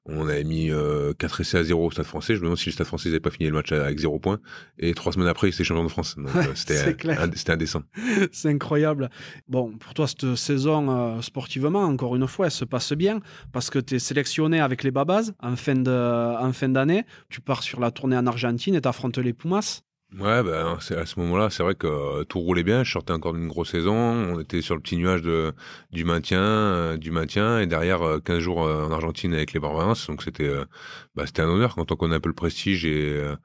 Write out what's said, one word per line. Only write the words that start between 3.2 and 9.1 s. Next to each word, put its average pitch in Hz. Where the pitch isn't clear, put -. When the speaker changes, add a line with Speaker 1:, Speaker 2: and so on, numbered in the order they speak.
Speaker 1:
fini 80
le 76
match 76
avec 73
zéro 76
point. 98
Et 85
trois -
semaines 90
après, 90
ils 87
étaient 85
champions 82
de 80
France. -
Donc, 69
euh, 175
Speaker 2:
<laughs> -
Speaker 1:
c'était, -
Speaker 2:
C'est 71
clair. 160
Speaker 1:
ind-, 85
c'était -
indécent. 80
Speaker 2:
<laughs> 202
C'est -
incroyable. 147